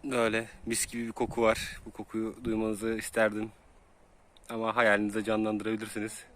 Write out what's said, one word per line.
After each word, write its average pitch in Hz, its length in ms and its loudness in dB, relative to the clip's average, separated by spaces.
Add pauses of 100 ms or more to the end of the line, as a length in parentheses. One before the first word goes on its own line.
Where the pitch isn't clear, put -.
Böyle 117 440 0 (180)
mis 113 220 0
gibi 117 200 -6
bir 113 40 -6
koku 120 300 -2
var. - 440 2
Bu - 60 -12
kokuyu 110 520 -6
duymanızı 110 500 0
isterdim. 110 580 0 (960)
Ama 113 260 -2
hayalinize 104 480 4
canlandırabilirsiniz. 107 880 -2 (220)